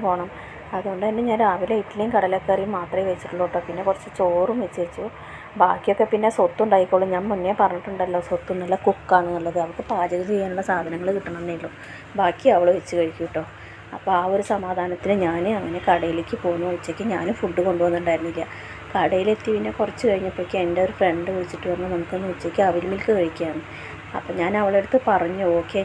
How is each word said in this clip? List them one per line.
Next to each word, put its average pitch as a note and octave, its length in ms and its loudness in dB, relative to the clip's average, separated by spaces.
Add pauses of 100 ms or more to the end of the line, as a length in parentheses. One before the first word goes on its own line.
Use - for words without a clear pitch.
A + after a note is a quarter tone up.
പോകണം. F3+ 240 0 (460)
അതുകൊണ്ട് F#3+ 320 -4
തന്നെ A3 220 0
ഞാൻ A3 160 2
രാവിലെ G3 360 2
ഇഡ്ഡലിയും G#3+ 340 -4
കടലക്കറിയും F#3+ 600 2
മാത്രമേ F#3 340 -2
വെച്ചിട്ടുള്ളൂ F3+ 360 -2
കേട്ടോ. F3 200 -2
പിന്നെ F3 200 -6
കുറച്ച് G3 320 0
ചോറും F#3 460 4
വെച്ച് - 180 -6
വെച്ചു. F3+ 240 -8 (560)
ബാക്കിയൊക്കെ G3 500 4
പിന്നെ A3 240 4
സ്വത്തുണ്ടായിക്കോളും. F#3+ 800 4
ഞാൻ F#3 160 0
മുന്നേ F#3+ 320 0
പറഞ്ഞിട്ടുണ്ടല്ലോ, F3+ 680 0
സ്വത്ത് F3+ 320 -2
നല്ല F3+ 160 0 (100)
കുക്കാണ് F3+ 440 4
എന്നുള്ളത്. E3+ 340 -2
അവൾക്ക് E3+ 260 -8
പാചകം F3+ 400 0
ചെയ്യാനുള്ള F#3+ 400 -2
സാധനങ്ങൾ E3+ 460 -2
കിട്ടണമെന്നേ E3+ 420 -6
ഉള്ളൂ, E3+ 120 -10 (500)
ബാക്കി F3+ 360 4
അവൾ F3 120 6 (100)
വെച്ച് - 160 -8
കഴിക്കും E3 320 -2
കേട്ടോ. D#3+ 160 -6 (520)
അപ്പോൾ - 220 -2
ആ - 20 4 (140)
ഒരു G3+ 160 2
സമാധാനത്തിന് F#3 760 -2
ഞാൻ E3+ 220 0 (140)
അങ്ങനെ F3 280 -6
കടയിലേക്ക് E3+ 560 0
പോന്നു. F3 320 0
ഉച്ചയ്ക്ക് E3+ 380 -6
ഞാൻ E3+ 120 -2 (140)
ഫുഡ് F3 260 0
കൊണ്ടുവന്നിട്ടുണ്ടായിരുന്നില്ല. E3+ 800 0 (500)
കടയിലെത്തി F#3+ 640 2
പിന്നെ G#3+ 240 -2
കുറച്ച് G#3 280 -2
കഴിഞ്ഞപ്പോഴേക്കും F#3+ 540 0
എൻ്റെ F3 220 2
ഒരു G3+ 160 0
ഫ്രണ്ട് F3 320 2
വിളിച്ചിട്ട് F3+ 380 -6
പറഞ്ഞു, F3 240 -2
"നമുക്കൊന്ന് F#3 400 -4
ഉച്ചയ്ക്ക് E3+ 340 -2
അവിൽ F3 240 2
മിൽക്ക് G3 260 0
കഴിക്കാം." D#3+ 400 -2 (600)
അപ്പം - 240 -8
ഞാൻ F#3 200 0
അവളുടെ G3 200 4
അടുത്ത് B3+ 260 4
പറഞ്ഞു, F#3 360 2 (140)
"ഓക്കെ, F3+ 280 -2